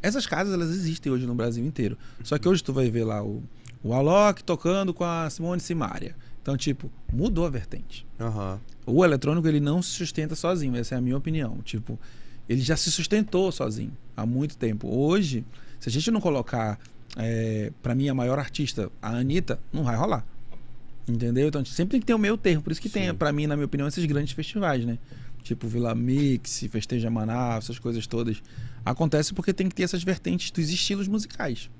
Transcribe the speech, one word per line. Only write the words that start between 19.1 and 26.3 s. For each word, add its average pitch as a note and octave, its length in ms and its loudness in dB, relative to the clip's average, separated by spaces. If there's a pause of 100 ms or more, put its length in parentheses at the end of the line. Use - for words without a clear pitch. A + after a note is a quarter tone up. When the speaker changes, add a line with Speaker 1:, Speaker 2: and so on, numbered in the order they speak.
Speaker 1:
Anitta, B2 480 2 (140)
não D3+ 100 0
vai A#2+ 140 2
rolar. D#3 280 2 (840)
Entendeu? A#2+ 400 2
Então, D3 120 0
a C3 40 0
gente - 100 -8
sempre F3+ 180 2
tem C4 80 6
que - 60 -4
ter A#3 80 6
o A3 40 4
meio G#3 180 4
termo. E3 260 4
Por - 80 -4
isso D#3 100 -2
que - 80 -6
tem, G3 200 0
Speaker 2:
Sim. E3 60 -2
Speaker 1:
pra D3+ 180 2
mim, D3+ 140 2
na D3 100 2
minha C#3+ 100 0
opinião, C#3+ 220 0
esses E3+ 160 0
grandes C#3+ 300 2
festivais, D#3 500 0
né? A#2 140 -2 (440)
Tipo - 240 -4
Vila A#2 280 0
Mix, B2+ 760 2